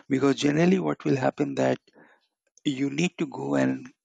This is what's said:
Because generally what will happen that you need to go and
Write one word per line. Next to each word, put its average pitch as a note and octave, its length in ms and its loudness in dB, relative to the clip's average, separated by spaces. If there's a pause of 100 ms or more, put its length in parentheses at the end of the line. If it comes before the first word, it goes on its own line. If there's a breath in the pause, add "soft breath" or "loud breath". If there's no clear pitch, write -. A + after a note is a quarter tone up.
Because C3+ 280 2
generally D#3+ 420 4
what D3+ 260 -4
will D3 120 2
happen C3+ 400 -2
that C3 220 2 (880 soft breath)
you C#3 260 -2
need D#3+ 280 -2
to E3 80 -2
go C3+ 300 -4
and C3 320 0 (160)